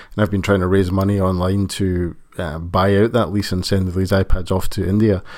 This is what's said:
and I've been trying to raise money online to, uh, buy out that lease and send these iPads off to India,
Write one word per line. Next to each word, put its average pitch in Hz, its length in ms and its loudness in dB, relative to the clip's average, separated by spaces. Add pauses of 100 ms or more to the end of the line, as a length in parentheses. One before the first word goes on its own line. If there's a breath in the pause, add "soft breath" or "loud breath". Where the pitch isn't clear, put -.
(140 loud breath)
and 107 100 -2
I've 95 80 0
been 98 100 0
trying 101 200 0
to 90 60 0
raise 92 240 2
money 98 280 0
online 92 500 0
to, 87 460 -2 (240)
uh, 82 200 -6
buy 95 380 2
out 113 160 2
that 104 180 0
lease 101 200 -4
and 92 140 -2
send 95 280 -2
these 95 180 -2
iPads 95 400 2
off 92 200 0
to 180 160 -4
India, 107 360 2 (140 loud breath)